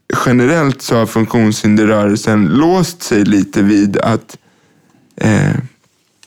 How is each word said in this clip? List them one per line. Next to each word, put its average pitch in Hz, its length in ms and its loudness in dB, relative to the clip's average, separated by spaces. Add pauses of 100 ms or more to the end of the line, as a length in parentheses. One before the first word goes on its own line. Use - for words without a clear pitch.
(260)
generellt 127 560 0
så - 140 -2
har 113 100 0
funktionshinderrörelsen 107 1400 0
låst 160 560 0
sig 104 220 0
lite 101 380 0
vid 101 340 2
att, - 400 -4 (800)
eh, 101 380 0 (720)